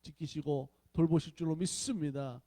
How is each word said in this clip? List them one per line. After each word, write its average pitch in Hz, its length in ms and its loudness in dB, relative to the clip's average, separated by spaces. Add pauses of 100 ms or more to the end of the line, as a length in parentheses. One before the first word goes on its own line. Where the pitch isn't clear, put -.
지키시고 147 640 -4 (240)
돌보실 160 420 4
줄로 160 220 -2
믿습니다. 147 920 -2